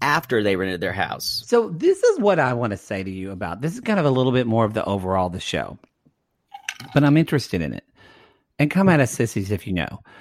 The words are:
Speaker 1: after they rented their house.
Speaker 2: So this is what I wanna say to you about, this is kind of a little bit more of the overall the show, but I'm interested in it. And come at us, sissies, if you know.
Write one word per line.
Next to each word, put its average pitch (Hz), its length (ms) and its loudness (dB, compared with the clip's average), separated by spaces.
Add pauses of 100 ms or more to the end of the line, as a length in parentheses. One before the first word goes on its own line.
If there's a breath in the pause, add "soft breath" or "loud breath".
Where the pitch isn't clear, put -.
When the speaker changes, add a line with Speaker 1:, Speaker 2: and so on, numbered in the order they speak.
Speaker 1:
after 139 400 0
they 98 140 2
rented 92 240 -2
their 90 120 -2
house. 87 540 -6
Speaker 2:
So 226 240 2
this 320 320 0
is 440 180 4
what 196 180 4
I 131 160 2
wanna 117 220 -2
say 95 260 -8
to 95 80 -8
you 95 200 -8
about, 95 300 -8
this 160 140 -4
is 247 60 -12
kind 214 200 -2
of 151 60 2
a 143 40 4
little 127 220 2
bit 123 140 2
more 113 180 2
of 107 100 -2
the 110 100 -2
overall 92 460 0
the 90 100 -8
show, - 380 -6 (1120)
but 143 120 4
I'm 147 120 6
interested 151 460 0
in 69 100 -4
it. 50 120 -12 (720 soft breath)
And 151 120 2
come 190 180 4
at 160 120 6
us, 123 120 2
sissies, 107 400 -2
if 98 140 -4
you 104 80 -6
know. 87 260 -4 (200 soft breath)